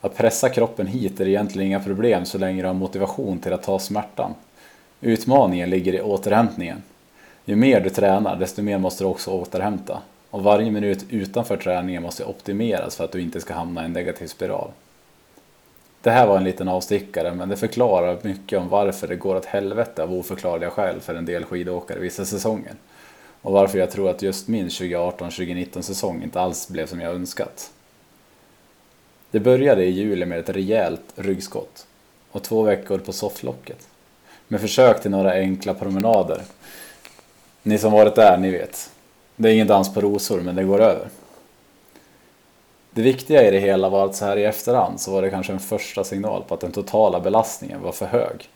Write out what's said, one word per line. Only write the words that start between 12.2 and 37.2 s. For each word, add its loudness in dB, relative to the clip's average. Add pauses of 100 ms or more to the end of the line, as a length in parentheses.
optimeras -4
för -6
att -8
du -6
inte -8
ska -12
hamna -8
i -8
en -8
negativ -8
spiral. -8 (1300)
Det 4
här 8
var 6
en 4
liten -2
avstickare, -2
men -8
det -4
förklarar 2
mycket -4
om -4
varför 0
det -4
går -2
åt -4
helvete -4
av -4
oförklarliga -6
skäl -4
för -10
en -8
del -6
skidåkare -8
vissa -8
säsonger. -6 (680)
Och -4
varför 6
jag 0
tror -2
att -4
just -4
min -2
tjugoarton -6
tjugonitton -8
säsong -6
inte -6
alls -4
blev -6
som -12
jag -6
önskat. -10 (1600)
Det 0
började 4
i 2
juli -2
med -6
ett -8
rejält -2 (140)
ryggskott -8 (440)
och -10
två 0
veckor 2
på -8
sofflocket. -10 (600)
Med -2
försök 6
till -2
några 2
enkla -2
promenader. 0 (1200)